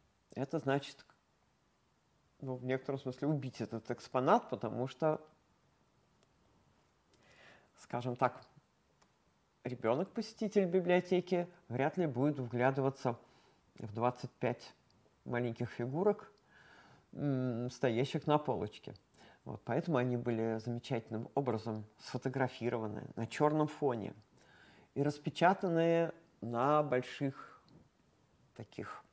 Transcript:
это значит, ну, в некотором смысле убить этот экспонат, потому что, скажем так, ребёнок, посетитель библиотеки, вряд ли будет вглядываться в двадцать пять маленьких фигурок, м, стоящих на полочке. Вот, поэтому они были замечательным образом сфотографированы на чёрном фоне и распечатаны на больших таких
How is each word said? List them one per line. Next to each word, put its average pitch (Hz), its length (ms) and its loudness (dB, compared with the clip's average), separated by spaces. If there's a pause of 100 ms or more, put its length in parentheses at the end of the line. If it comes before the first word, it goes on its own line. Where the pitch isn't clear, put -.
(360)
это 143 240 -4
значит, 139 440 -2 (1400)
ну, 131 160 -6
в 123 80 -12
некотором 131 340 -2
смысле 131 300 -4
убить 131 320 -2
этот 113 300 -6
экспонат, 143 580 2
потому 117 400 -4
что, 156 320 0 (2500)
скажем 123 400 -6
так, - 240 2 (1200)
ребёнок, 123 460 0
посетитель 208 560 0
библиотеки, 180 840 2 (200)
вряд 135 280 0
ли 123 100 2
будет 131 320 2
вглядываться 131 800 2 (600)
в 104 140 -10
двадцать 120 400 0
пять - 420 -4 (500)
маленьких 120 460 -4
фигурок, 175 640 0 (800)
м, 127 580 -2
стоящих 135 560 0
на 151 120 6
полочке. - 560 -4 (500)
Вот, - 200 -12
поэтому 151 320 0
они 123 200 2
были 113 420 -2
замечательным 117 760 -4
образом 110 500 -2 (140)
сфотографированы 123 1160 -4
на 113 100 -2
чёрном 151 420 2
фоне 120 460 -2 (800)
и 135 80 0
распечатаны 165 1080 2 (280)
на 131 420 2
больших 135 800 -4 (920)
таких - 480 -12 (100)